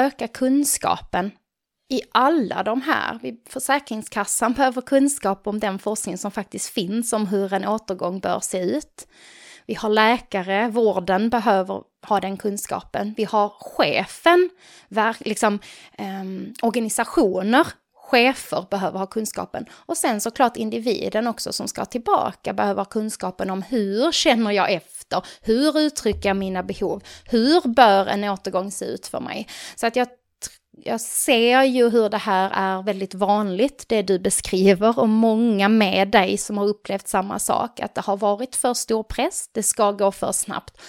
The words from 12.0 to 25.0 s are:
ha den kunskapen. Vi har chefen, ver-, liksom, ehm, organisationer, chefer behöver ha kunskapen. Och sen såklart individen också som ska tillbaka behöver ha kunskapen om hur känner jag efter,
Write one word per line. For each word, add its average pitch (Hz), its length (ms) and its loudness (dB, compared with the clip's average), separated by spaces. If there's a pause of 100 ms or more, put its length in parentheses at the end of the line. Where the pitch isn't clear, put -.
ha 202 120 2
den 190 180 -6
kunskapen. 202 800 -6
Vi 220 60 0
har 208 260 2 (100)
chefen, - 920 2 (400)
ver-, 220 280 0 (100)
liksom, 208 320 0 (380)
ehm, 190 640 -10
organisationer, 226 1080 2 (280)
chefer 240 760 0
behöver 190 300 -2
ha 190 60 -2
kunskapen. 214 640 -8
Och - 260 -8
sen 226 240 0
såklart 233 360 0
individen 220 680 -2
också - 260 -6
som 202 140 -6
ska - 180 -6
tillbaka 233 680 -2
behöver 202 280 -2
ha 190 40 -4
kunskapen 190 640 -6
om 190 120 -6
hur 220 500 0
känner 233 400 2
jag 190 220 2
efter, - 520 -6 (160)